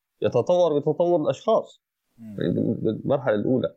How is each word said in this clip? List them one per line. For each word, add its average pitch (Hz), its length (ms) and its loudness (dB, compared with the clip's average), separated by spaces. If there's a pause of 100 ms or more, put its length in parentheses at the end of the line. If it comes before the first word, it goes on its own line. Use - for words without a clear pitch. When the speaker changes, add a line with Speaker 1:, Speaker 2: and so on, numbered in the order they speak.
(220)
Speaker 1:
يتطور 151 560 2
بتطور 165 420 0
الأشخاص. 147 640 -2 (360)
Speaker 2:
مم. 220 180 -16
Speaker 1:
بالمرحلة 110 1000 -2
الأولى. 113 420 0